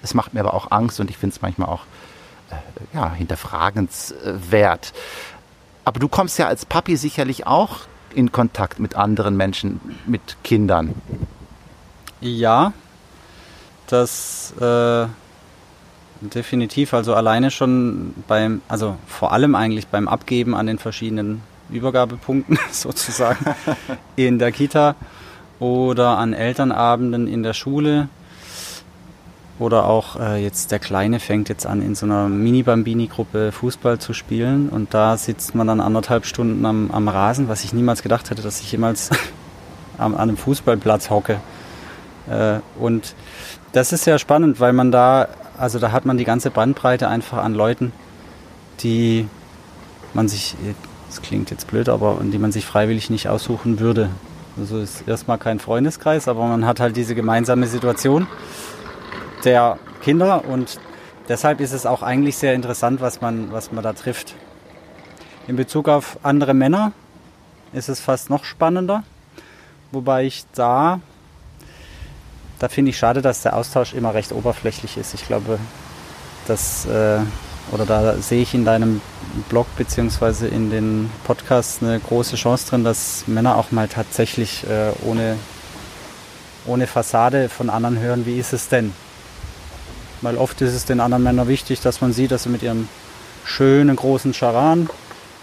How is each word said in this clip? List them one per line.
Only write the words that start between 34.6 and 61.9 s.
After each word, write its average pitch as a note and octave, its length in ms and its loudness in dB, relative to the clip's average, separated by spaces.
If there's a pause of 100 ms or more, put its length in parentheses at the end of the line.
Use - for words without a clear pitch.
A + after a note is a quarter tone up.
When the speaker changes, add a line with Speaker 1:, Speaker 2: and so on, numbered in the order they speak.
Speaker 2:
Und G#2+ 240 -4
da A2 240 4
sitzt - 380 -6
man A#2 120 2
dann A2 140 2
anderthalb A2 460 0
Stunden A2 400 0
am, G#2+ 240 0
am G#2 180 0
Rasen, G#2+ 400 2
was A2 160 -4
ich G2 80 -8
niemals A#2+ 300 2
gedacht A2+ 260 -2
hätte, A2 140 -8
dass G#2 180 -8
ich G#2 100 -12
jemals A2+ 380 -2 (440)
<laughs> - 460 -20
am, A2 160 0
an - 60 -2
einem A2 160 2
Fußballplatz G#2+ 720 2
hocke. G#2 320 0 (880)
Äh, A2 300 0 (200)
und A#2 360 -2 (580)
das B2+ 200 2
ist E3+ 120 0
sehr D#3 140 6
spannend, D3 420 4
weil B2 120 6
man B2+ 180 4
da, B2 380 6 (300)
also A#2+ 200 -2
da A2 140 2
hat C3 140 0
man C3 100 4
die A#2+ 80 0
ganze A#2 260 0
Bandbreite B2 580 2
einfach A2+ 360 -2
an A2 100 0
Leuten, A#2 380 2 (880)
die A2+ 480 2 (840)
man A2 140 2
sich, G2+ 260 -6 (540)
das - 120 -14
klingt G#2 300 -4
jetzt - 160 -10
blöd, A#2 220 0
aber G#2 340 2
die G2+ 160 -2
man G#2 140 0
sich G#2 120 -4
freiwillig G#2+ 460 0
nicht A2 180 -2
aussuchen A2 500 -2
würde. A2 300 2 (500)
Also G#2 200 -6
ist - 280 -10
erstmal A2+ 300 -2
kein A2 220 -2
Freundeskreis, D3 680 0
aber A#2 200 0
man A2+ 180 2
hat A#2+ 160 2
halt A#2+ 160 0
diese A#2+ 180 -2
gemeinsame A#2 520 2
Situation B2+ 600 2 (1160)
der A#2+ 340 6 (240)
Kinder F3 440 4
und B2+ 340 -4 (480)
deshalb C#3+ 320 0
ist C3 120 -2
es C3 120 -6
auch B2 180 0